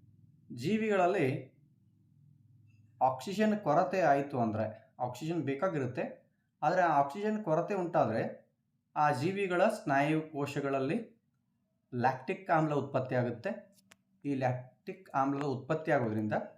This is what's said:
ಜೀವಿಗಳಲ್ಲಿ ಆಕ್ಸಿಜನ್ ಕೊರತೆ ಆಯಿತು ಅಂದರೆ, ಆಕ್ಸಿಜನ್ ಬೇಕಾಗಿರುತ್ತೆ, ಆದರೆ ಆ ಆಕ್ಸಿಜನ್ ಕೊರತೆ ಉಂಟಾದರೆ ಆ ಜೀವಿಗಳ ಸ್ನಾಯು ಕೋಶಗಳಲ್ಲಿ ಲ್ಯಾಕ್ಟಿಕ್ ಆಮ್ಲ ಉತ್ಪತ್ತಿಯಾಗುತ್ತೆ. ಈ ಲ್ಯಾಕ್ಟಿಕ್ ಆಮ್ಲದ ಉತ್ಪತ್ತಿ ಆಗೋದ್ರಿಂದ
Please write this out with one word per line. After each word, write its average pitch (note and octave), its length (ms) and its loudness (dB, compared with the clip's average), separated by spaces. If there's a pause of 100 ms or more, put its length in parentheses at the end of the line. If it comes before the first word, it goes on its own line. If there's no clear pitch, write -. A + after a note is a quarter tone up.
(520)
ಜೀವಿಗಳಲ್ಲಿ F#3 1040 0 (1500)
ಆಕ್ಸಿಜನ್ G3+ 560 2
ಕೊರತೆ F3+ 420 2
ಆಯಿತು C#3+ 380 4
ಅಂದರೆ, G#2+ 600 -2
ಆಕ್ಸಿಜನ್ D#3 420 -4
ಬೇಕಾಗಿರುತ್ತೆ, D3+ 920 -4 (300)
ಆದರೆ F3+ 200 2
ಆ E3 100 4
ಆಕ್ಸಿಜನ್ G3+ 520 0
ಕೊರತೆ E3+ 300 0
ಉಂಟಾದರೆ D3+ 680 0 (540)
ಆ D3+ 160 4
ಜೀವಿಗಳ F3+ 560 2
ಸ್ನಾಯು D3+ 520 2
ಕೋಶಗಳಲ್ಲಿ C#3 1000 -4 (720)
ಲ್ಯಾಕ್ಟಿಕ್ B2+ 560 -2
ಆಮ್ಲ D#3 240 2
ಉತ್ಪತ್ತಿಯಾಗುತ್ತೆ. B2+ 1040 -4 (460)
ಈ C#3+ 100 -2
ಲ್ಯಾಕ್ಟಿಕ್ - 800 -6
ಆಮ್ಲದ C#3 280 0
ಉತ್ಪತ್ತಿ D3+ 500 -2
ಆಗೋದ್ರಿಂದ G#2+ 400 0 (240)